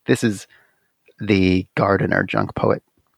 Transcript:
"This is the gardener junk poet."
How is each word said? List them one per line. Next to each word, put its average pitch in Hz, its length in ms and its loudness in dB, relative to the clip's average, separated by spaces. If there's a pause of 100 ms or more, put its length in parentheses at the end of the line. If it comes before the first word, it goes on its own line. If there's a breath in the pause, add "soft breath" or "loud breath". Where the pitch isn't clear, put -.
"This 131 180 2
is 101 220 -4 (720 soft breath)
the 92 540 2
gardener 98 480 0
junk 98 320 -4
poet." 107 280 -2 (360)